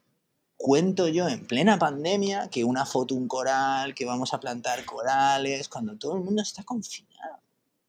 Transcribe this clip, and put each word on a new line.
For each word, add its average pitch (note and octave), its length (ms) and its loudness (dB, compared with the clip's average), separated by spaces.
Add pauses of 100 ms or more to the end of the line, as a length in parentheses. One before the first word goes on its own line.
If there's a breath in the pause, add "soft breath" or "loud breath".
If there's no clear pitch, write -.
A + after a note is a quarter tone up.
(580)
cuento F3 500 4
yo E3+ 200 2
en B2 180 -4
plena F#3 320 4
pandemia F#3+ 720 0
que B2 140 0
una B2+ 240 0
foto, B2+ 260 0
un B2+ 140 -2
coral, C3+ 680 0
que B2+ 120 -6
vamos B2 280 -2
a C#3 60 -2
plantar B2 460 -4
corales, C3+ 840 0
cuando G#2+ 300 -8
todo D3+ 160 -4
el F#3+ 80 -2
mundo G#3 180 0
está G#3 220 -8
confinado? - 760 -12 (520)